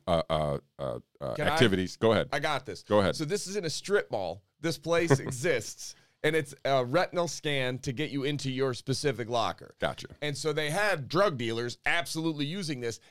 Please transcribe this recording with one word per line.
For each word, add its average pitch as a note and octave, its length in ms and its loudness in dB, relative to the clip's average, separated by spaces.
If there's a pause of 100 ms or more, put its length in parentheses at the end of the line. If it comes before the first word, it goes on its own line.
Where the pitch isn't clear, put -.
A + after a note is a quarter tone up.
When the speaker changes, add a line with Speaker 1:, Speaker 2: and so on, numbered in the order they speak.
Speaker 1:
uh, E2+ 220 4
uh, D2+ 300 0 (200)
uh, B1 200 -6 (220)
uh, B1+ 140 -6
Speaker 2:
Can D3 140 -2
I C#3+ 40 2
Speaker 1:
activities. F#2+ 440 4
Go - 160 4
ahead. E2 180 2
Speaker 2:
I D3 100 -4
got D3 260 -2
this. F2+ 160 -10
Speaker 1:
Go G#3 160 4
ahead. F#3+ 180 4
Speaker 2:
So D#3+ 80 -4
this F#3 220 -2
is F#3+ 100 -8
in G3 80 -4
a D#3 60 -4
strip - 400 0
mall. G2 320 -4 (180)
This D#3+ 160 -2
place E3+ 340 2
Speaker 1:
<laughs> C3+ 80 8
Speaker 2:
exists. B2+ 760 -4 (280)
And D3+ 120 2
it's C#3+ 300 -2
a C3 200 4
retinal E3+ 440 0
scan C3+ 520 -2
to C#3+ 120 -4
get C#3+ 180 -4
you C3+ 140 -2
into C#3 260 -2
your C3 240 0
specific A#2+ 540 -2
locker. A2 500 -2
Speaker 1:
Gotcha. - 300 -2 (140)
Speaker 2:
And D3 140 -4
so D3+ 160 -2
they D3 180 -2
had F3+ 360 0
drug E3+ 320 4
dealers A#2 480 -2
absolutely D#3+ 600 0
using D#3 340 -4
this. A#2 180 -4 (120)